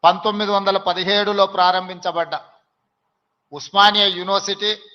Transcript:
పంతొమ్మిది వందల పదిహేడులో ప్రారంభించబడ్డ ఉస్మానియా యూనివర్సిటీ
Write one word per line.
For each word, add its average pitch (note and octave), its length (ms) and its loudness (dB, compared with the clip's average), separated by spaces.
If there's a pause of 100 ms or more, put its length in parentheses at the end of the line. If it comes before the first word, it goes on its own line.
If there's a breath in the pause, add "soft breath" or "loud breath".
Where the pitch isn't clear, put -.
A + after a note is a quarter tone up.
పంతొమ్మిది G3+ 520 2
వందల G3 220 0 (100)
పదిహేడులో G3 560 0 (120)
ప్రారంభించబడ్డ F3+ 760 -2 (1200)
ఉస్మానియా G3+ 480 2 (120)
యూనివర్సిటీ G3 540 -4 (220)